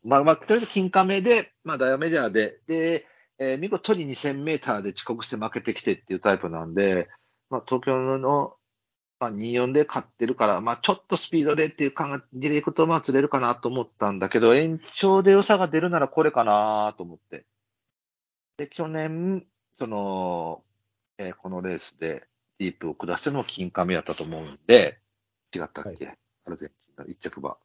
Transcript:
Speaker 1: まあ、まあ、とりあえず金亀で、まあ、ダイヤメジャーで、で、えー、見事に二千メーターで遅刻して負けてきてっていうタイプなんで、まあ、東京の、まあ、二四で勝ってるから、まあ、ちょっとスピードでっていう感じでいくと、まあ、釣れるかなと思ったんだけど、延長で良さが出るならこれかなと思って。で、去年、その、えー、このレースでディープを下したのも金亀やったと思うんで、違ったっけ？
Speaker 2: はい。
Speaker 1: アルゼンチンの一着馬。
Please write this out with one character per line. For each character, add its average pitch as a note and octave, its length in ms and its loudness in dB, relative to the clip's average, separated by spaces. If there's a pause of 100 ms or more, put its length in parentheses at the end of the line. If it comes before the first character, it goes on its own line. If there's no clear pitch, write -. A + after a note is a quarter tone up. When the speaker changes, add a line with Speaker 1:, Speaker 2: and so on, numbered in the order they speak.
Speaker 1:
ま B2 140 4
あ、 C#3+ 60 6
ま D#3+ 80 6
あ、 D#3 40 6
と - 120 -18
り G#3+ 80 4
あ - 20 2
え A#3+ 40 0
ず - 60 -8
金 F#3 220 -2
亀 F#3+ 320 2
で、 A#3 320 2 (100)
ま D#3+ 120 -4
あ、 - 20 -8
ダ B2+ 100 2
イ C3 40 2
ヤ C3+ 80 0
メ E3 100 -2
ジ E3 60 0
ャ B2+ 140 0
ー - 20 -4
で、 G#2+ 340 0
で、 E3 400 -2 (320)
え C3 180 -2
ー、 - 20 -8
見 F3 120 -6
事 G#3 240 -2
に F3 120 -2
二 C3+ 100 -8
千 C#3 300 -6
メ D#3+ 100 -2
ー - 60 -6
タ A#2 160 -2
ー G2+ 40 -6
で G2 100 -6
遅 - 140 -12
刻 A#2 200 -6
し - 40 -14
て B2+ 60 -6
負 A2 160 -6
け A2 100 -8
て A2+ 120 -4
き - 80 -8
て G#2+ 120 -2
っ - 80 -6
て - 120 -8
い F2+ 40 -4
う - 40 -6
タ G2 140 4
イ F#2 40 -8
プ F2 100 -6
な E2 160 -8
ん E2 80 -12
で、 F#2+ 360 2 (400)
ま C3 80 -6
あ、 A#2+ 80 -8
東 B2+ 180 -2
京 C3 340 0
の、 C#3 380 0 (640)
ま B2 80 -4
あ、 - 20 -6
二 A2 240 -6
四 B2 200 0
で D3 120 4
勝 C3+ 200 -6
っ - 20 -20
て - 180 -4
る A#2+ 100 -2
か A2 120 2
ら、 G#2 140 2
ま A#2 120 -2
あ、 - 40 -6
ち - 140 2
ょ - 20 2
っ - 120 -6
と F3 120 -2
ス - 120 -6
ピ E3 120 0
ー C#3 40 0
ド D3 100 2
で D#3 120 0
っ - 20 -6
て D3 140 -4
い C#3 40 0
う C3+ 40 -2
感 C#3+ 320 -6 (100)
じ C3 160 -4
で D3 80 0
い D3 40 0
く C#3+ 120 -4
と、 D#3+ 140 2
ま E3 80 2
あ、 D3 60 0
釣 C3 120 -2
れ C3+ 80 6
る D3 60 2
か C3 140 0
な A#2+ 140 0
と - 120 -8
思 B2+ 140 -4
っ - 80 -8
た G2+ 220 -2
ん G2 80 -6
だ F#2+ 100 -2
け A#2+ 100 2
ど、 A#2 160 8
延 D#3+ 240 2 (140)
長 F#3+ 280 4
で G3 100 6
良 G3 120 8
さ G#3 140 4
が F3+ 100 2
出 D#3 140 2
る F3 80 0
な E3+ 100 2
ら C#3 80 2
こ D#3 160 2
れ D3+ 80 4
か A#2 140 2
な G#2+ 520 2
と F2+ 60 -12
思 E2+ 120 -14
っ - 20 -20
て。 - 280 -18 (1120)
で、 D3 100 -8
去 D#3 200 -6
年、 D#3+ 580 -4 (320)
そ B2 100 -6
の、 F#2 760 -4 (540)
え F#2 160 -10
ー、 - 20 -16
こ F#2+ 140 -14
の F2+ 120 -8
レ F#2 140 -4
ー - 20 -8
ス - 220 -12
で D#2+ 280 -8 (300)
デ F#2+ 100 -4
ィ F2 40 -4
ー - 60 -20
プ E2 120 -8
を D2 60 -8
下 F2 220 -6
し - 60 -10
た D3 80 -2
の C#3 80 -4
も A#2 40 -4
金 F#2 260 -8
亀 F2+ 260 -2
や D#2+ 60 -2
っ - 20 -18
た D#2 120 -8
と E2 80 -10
思 D#2+ 140 -10
う D#2+ 60 -10
ん D2 220 -16
で、 G2+ 340 6 (540)
違 F#2 60 -6
っ D#2 120 -8
た - 100 -14
っ - 20 -14 (140)
け？ C#2 80 -12
Speaker 2:
は - 80 -18
い。 - 40 -20 (280)
Speaker 1:
ア F2 60 -14
ル E2 60 -10
ゼ D2+ 100 -14
ン - 20 -16
チ - 60 -20 (260)
ン - 20 -16
の - 60 -18
一 - 100 -18
着 D2 220 -12
馬。 C2+ 240 -10